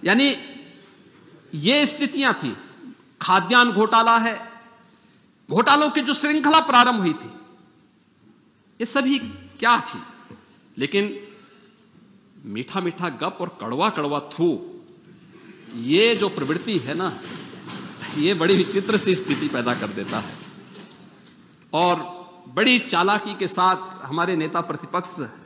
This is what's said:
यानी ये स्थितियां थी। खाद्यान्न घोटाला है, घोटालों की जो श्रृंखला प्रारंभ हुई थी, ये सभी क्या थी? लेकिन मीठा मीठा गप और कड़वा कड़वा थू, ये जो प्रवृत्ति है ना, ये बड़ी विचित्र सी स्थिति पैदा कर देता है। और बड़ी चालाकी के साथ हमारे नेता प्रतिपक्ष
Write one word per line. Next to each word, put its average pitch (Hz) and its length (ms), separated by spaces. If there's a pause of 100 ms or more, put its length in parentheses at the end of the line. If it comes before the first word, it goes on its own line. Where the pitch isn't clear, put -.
यानी 247 300 (1200)
ये 247 300
स्थितियां 277 480
थी। 120 200 (680)
खाद्यान्न 202 520
घोटाला 226 460
है, 226 160 (1120)
घोटालों 285 420
की 302 100
जो 269 140
श्रृंखला 302 480
प्रारंभ 247 380
हुई 175 140
थी, - 140 (1500)
ये 233 60
सभी 262 320 (400)
क्या 226 240
थी? - 160 (760)
लेकिन 202 420 (1300)
मीठा 117 340
मीठा 175 280 (100)
गप 156 220
और 175 200
कड़वा 127 300
कड़वा 147 300 (100)
थू, 170 180 (1300)
ये 165 400
जो 196 140
प्रवृत्ति 160 480
है 131 160
ना, 175 180 (1040)
ये 170 160
बड़ी 175 220
विचित्र 196 400
सी 190 180
स्थिति 147 340
पैदा 123 260
कर 104 160
देता 101 280
है। - 160 (1400)
और 170 380 (380)
बड़ी 220 320
चालाकी 196 540
के 190 140
साथ 185 560
हमारे 170 320
नेता 156 260
प्रतिपक्ष 170 540 (300)